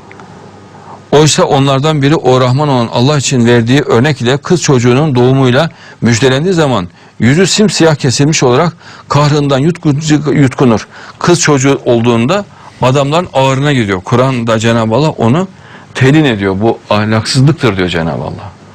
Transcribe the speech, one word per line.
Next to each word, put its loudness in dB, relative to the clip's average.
Oysa 2
onlardan 0
biri 2
o 0
Rahman 0
olan 0
Allah 0
için 0
verdiği 2
örnek 0
ile 0
kız -2
çocuğunun 2
doğumuyla 2
müjdelendiği 0
zaman 0
yüzü 2
simsiyah 2
kesilmiş -2
olarak 0
kahrından 0
yutku-, -2
yutkunur. 0
Kız 0
çocuğu 0
olduğunda 0
adamların 0
ağrına 0
gidiyor. -2
Kur'an'da -2
Cenab-ı 0
Allah 0
onu 0
telin 2
ediyor. -2
Bu 0
ahlaksızlıktır 0
diyor -2
Cenab-ı -6
Allah. -12